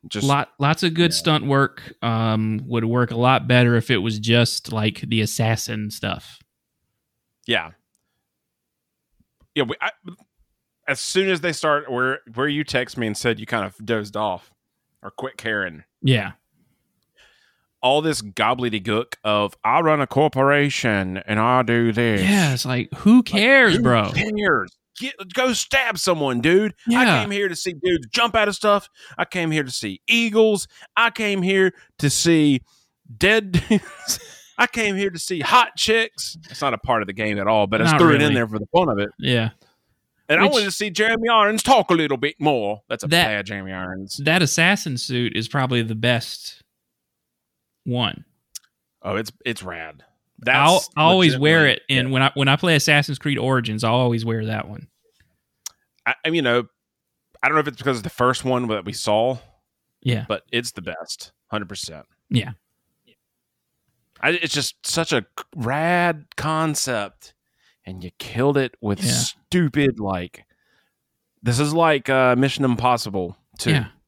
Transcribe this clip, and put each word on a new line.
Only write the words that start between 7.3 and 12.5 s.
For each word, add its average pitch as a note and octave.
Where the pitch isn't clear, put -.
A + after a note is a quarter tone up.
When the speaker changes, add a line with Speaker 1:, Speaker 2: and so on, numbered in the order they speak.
Speaker 1:
Yeah. F2
Yeah. C#3+
We, A#2+
I, G#3
as C#3
soon F#3+
as F3
they E3
start, D3
where, B2+
where C3
you D3